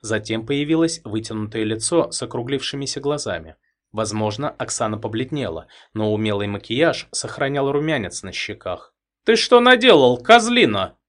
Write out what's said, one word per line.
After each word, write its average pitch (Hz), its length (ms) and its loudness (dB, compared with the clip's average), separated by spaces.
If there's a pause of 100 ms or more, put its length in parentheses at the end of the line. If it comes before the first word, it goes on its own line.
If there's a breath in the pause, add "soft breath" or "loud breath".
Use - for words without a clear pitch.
затем 110 440 -6
появилось 160 580 -2
вытянутое 110 600 -6
лицо 107 480 -2
с - 100 -8
округлившимися 135 800 -6
глазами. 110 560 -6 (360)
Возможно, 107 580 -4
Оксана 110 480 -4
побледнела, 110 720 -6 (260 soft breath)
но 107 200 0
умелый 104 340 -2
макияж 120 640 -2
сохранял 139 600 -4
румянец 143 520 -4
на 92 80 -12
щеках. - 600 -10 (320)
«Ты 226 120 6
что 240 220 6
наделал, 214 580 6
козлина?» 214 800 4 (120)